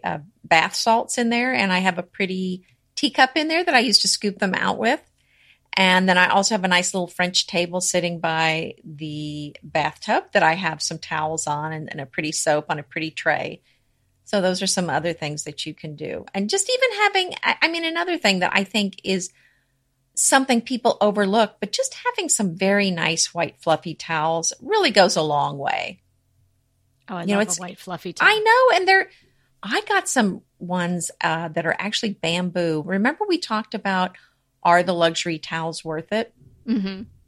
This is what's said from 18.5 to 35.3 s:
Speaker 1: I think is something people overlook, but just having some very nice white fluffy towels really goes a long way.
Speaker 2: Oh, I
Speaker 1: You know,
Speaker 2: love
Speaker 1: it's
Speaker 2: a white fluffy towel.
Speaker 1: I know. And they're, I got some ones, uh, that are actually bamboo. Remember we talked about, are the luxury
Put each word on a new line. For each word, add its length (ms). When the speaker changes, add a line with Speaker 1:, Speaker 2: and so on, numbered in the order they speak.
Speaker 1:
I 100
think 400
is 280
something 440
people 400
overlook, 600
but 120
just 320
having 260
some 280
very 340
nice 420
white 280
fluffy 320
towels 580
really 300
goes 240
a 60
long 380
way. 420
Speaker 2:
Oh, 80
I 60
Speaker 1:
You 60
know, 80
Speaker 2:
love 120
Speaker 1:
it's 100
Speaker 2:
a 40
white 180
fluffy 320
towel. 180
Speaker 1:
I 100
know. 380
And 100
they're, 220
I 240
got 220
some 320
ones, 520
uh, 280
that 160
are 140
actually 340
bamboo. 720
Remember 420
we 100
talked 380
about, 420
are 220
the 100
luxury 460